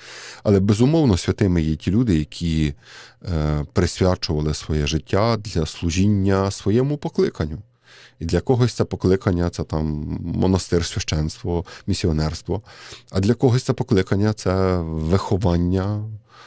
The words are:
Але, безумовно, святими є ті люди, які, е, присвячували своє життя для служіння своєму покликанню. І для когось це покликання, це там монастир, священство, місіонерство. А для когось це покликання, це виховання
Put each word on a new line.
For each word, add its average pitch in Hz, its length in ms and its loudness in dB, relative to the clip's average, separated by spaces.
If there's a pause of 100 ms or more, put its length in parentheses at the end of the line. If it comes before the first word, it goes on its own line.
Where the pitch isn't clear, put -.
(420)
Але, 101 180 4
безумовно, 117 560 4
святими 90 460 2
є 78 140 0
ті - 140 -4
люди, 104 280 2
які, 78 560 -2 (580)
е, 76 400 0
присвячували 82 840 0
своє 76 320 -2
життя 98 500 0
для 101 300 -4
служіння 95 840 0
своєму 127 460 0
покликанню. 131 600 -4 (600)
І - 60 -6
для 87 160 2
когось 123 320 2
це - 120 -2
покликання, 92 680 0
це 82 140 -6
там 78 200 -2 (380)
монастир, 90 640 0
священство, 82 800 -4 (220)
місіонерство. 80 760 -2 (480)
А 95 100 -2
для 101 140 2
когось 127 280 2
це - 100 -2
покликання, 101 600 2
це 92 500 0
виховання 90 1200 0 (420)